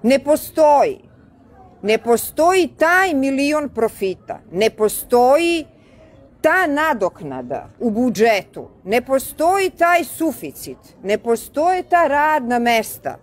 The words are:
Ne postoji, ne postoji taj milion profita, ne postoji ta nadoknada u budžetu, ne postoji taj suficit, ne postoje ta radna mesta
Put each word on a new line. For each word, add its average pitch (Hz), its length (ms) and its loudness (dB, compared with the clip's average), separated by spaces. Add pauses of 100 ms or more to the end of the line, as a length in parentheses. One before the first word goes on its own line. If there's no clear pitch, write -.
Ne 262 160 2
postoji, 285 800 2 (800)
ne 214 160 0
postoji 311 680 0 (100)
taj 349 360 2
milion 277 540 -2
profita, 196 720 -6 (120)
ne 208 180 0
postoji 269 920 2 (760)
ta 349 260 2
nadoknada 175 1000 -4 (100)
u 233 120 -2
budžetu, 214 800 -2 (160)
ne 220 160 0
postoji 320 680 0
taj 339 340 0
suficit, 170 760 -8 (240)
ne 202 160 -2
postoje 285 640 -2
ta 339 240 2
radna 285 520 0
mesta 226 640 -2